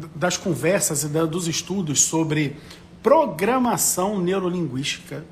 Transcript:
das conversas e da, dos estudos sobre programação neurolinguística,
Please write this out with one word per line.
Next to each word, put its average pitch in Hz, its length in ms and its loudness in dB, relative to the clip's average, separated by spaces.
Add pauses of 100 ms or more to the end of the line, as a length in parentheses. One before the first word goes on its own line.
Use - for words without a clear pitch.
(140)
das 175 220 0
conversas 160 680 0
e 151 40 -4
da, 160 160 2
dos 165 220 -2
estudos 165 540 -2
sobre 156 560 2 (460)
programação 214 1160 2
neurolinguística, 175 1120 -2